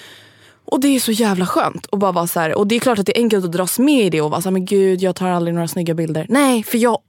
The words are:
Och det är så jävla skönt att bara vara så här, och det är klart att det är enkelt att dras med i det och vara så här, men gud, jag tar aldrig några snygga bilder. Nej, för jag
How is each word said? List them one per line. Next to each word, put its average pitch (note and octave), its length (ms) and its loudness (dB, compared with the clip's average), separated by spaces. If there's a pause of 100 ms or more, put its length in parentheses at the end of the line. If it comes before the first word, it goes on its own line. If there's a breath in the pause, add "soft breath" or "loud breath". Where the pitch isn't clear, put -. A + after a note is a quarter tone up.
(640 loud breath)
Och D4 140 -2
det C#4 80 2
är C4+ 120 2
så A3+ 120 -2
jävla G3+ 340 0
skönt - 460 -2
att G3+ 80 -2
bara G3 120 2
vara E3+ 160 0
så F3 120 -4
här, D#3+ 180 0
och G#3 100 2
det A3+ 80 2
är A#3 40 2
klart A#3 200 0
att F#3+ 60 0
det G#3 120 -2
är A#3 40 2
enkelt G#3 240 2
att E3+ 60 -4
dras F3+ 280 -2
med C4+ 260 4
i F3+ 40 2
det D#3+ 120 0
och D3+ 100 0
vara E3+ 100 -2
så F#3+ 80 -4
här, - 20 0
men F#3 140 0
gud, F#3+ 360 2
jag F#3 140 0
tar F#3 140 -4
aldrig E3+ 240 0
några E3+ 140 -2
snygga E3 260 -4
bilder. D#3+ 360 -4
Nej, B3+ 340 2
för - 140 -4
jag A#3 200 2 (120)